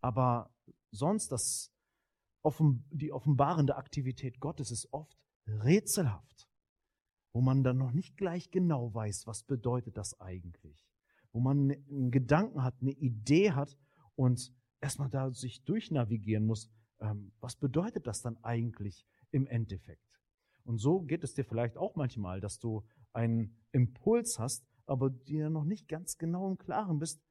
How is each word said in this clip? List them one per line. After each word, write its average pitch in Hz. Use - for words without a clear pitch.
Aber 123
sonst 156
das -
offen-, 147
die 151
offenbarende 143
Aktivität 131
Gottes 151
ist -
oft 151
rätselhaft, 123
wo 117
man 131
dann 127
noch 131
nicht 165
gleich 175
genau 143
weiß, 107
was 113
bedeutet 123
das -
eigentlich, 87
wo 117
man 139
einen 139
Gedanken 143
hat, 127
eine 135
Idee 139
hat 139
und 127
erstmal 139
da 131
sich 123
durchnavigieren 110
muss, 110
ähm, 104
was 123
bedeutet 160
das 110
dann 117
eigentlich 117
im 135
Endeffekt? 101
Und 113
so 147
geht 160
es 139
dir 131
vielleicht 117
auch 190
manchmal, 101
dass 95
du 110
einen 117
Impuls 220
hast, 120
aber 135
dir 151
noch 156
nicht 208
ganz 160
genau 175
im 190
Klaren 190
bist 156